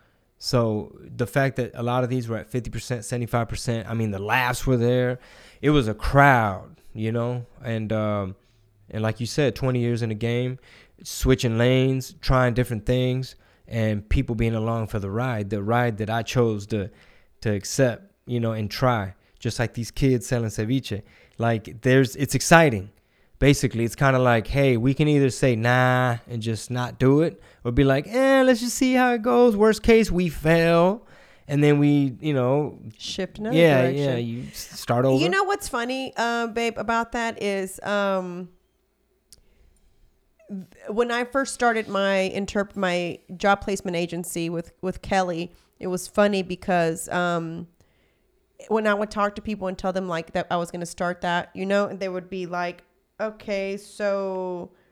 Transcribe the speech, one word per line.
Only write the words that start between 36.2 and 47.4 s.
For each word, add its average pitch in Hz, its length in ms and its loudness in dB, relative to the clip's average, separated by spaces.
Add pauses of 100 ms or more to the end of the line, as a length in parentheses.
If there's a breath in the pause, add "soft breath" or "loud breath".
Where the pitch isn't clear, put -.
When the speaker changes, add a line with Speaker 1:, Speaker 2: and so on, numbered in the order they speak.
Speaker 2:
babe, 226 300 -4
about 226 360 -2
that 233 300 -4
is, 196 380 -4
um, 185 640 -2 (2000)
th-, 190 160 -12 (240)
when 240 220 0
I 240 140 -2
first 269 280 -2
started 233 360 0
my 196 440 0
interp-, 202 420 -4
my 175 440 -2 (180)
job 202 240 2
placement 196 360 -4
agency 170 520 -4
with, 165 220 -8 (100)
with 185 200 -6
Kelly, 180 500 -2 (280 soft breath)
it - 80 -8
was 180 200 -6
funny 208 360 2
because, 175 680 -2
um, 170 580 -2 (1000)